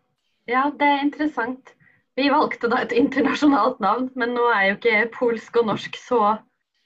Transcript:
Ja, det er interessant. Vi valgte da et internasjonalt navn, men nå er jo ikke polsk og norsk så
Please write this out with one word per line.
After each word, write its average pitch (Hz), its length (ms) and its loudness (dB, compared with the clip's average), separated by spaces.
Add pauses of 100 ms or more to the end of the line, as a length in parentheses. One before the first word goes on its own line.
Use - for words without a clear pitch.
(460)
Ja, 262 240 -2
det 294 160 -2
er 285 160 2
interessant. 285 720 -4 (400)
Vi 277 160 0
valgte 269 400 0
da 247 140 -2
et - 100 -4
internasjonalt 269 880 2
navn, 240 320 0
men 240 220 -4
nå 240 180 0
er 196 140 2
jo 196 100 0
ikke 226 380 0
polsk 233 420 -2
og 233 140 4
norsk - 260 -8
så 214 400 0 (480)